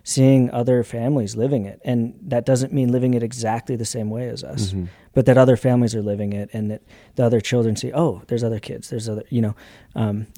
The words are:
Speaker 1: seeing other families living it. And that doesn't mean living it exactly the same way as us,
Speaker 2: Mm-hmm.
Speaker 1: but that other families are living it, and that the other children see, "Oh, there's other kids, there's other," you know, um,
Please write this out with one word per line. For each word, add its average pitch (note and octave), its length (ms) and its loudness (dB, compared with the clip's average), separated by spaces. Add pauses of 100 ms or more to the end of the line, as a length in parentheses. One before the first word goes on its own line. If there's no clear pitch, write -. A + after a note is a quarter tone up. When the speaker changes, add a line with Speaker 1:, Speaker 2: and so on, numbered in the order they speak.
Speaker 1:
seeing C3 460 4
other A#2+ 340 2
families A#2 520 -2
living C3+ 300 0
it. G2 200 -14
And A#2+ 380 -2
that A#2+ 200 -2
doesn't C3 300 0
mean B2+ 180 2
living B2+ 220 2
it A#2+ 80 0
exactly A#2 540 -4
the A2+ 100 -6
same A2 240 -6
way A#2+ 200 -6
as A#2 140 -10
us, G#2 260 -4
Speaker 2:
Mm-hmm. F#2+ 160 -4 (280)
Speaker 1:
but B2+ 140 2
that B2+ 100 8
other C3 200 8
families B2 380 2
are A2 80 -4
living G#2 300 -4
it, G2+ 200 -8
and G#2+ 180 -4
that G#2+ 120 -12 (320)
the C3 100 2
other A#2 160 4
children A2+ 340 0
see, B2 160 -6
"Oh, C3+ 360 0
there's A#2+ 160 -2
other A2+ 160 -2
kids, - 320 -12
there's A#2 180 -6
other," G#2+ 200 -6
you A#2+ 120 0
know, G#2+ 140 0 (400)
um, G#2+ 320 -2 (100)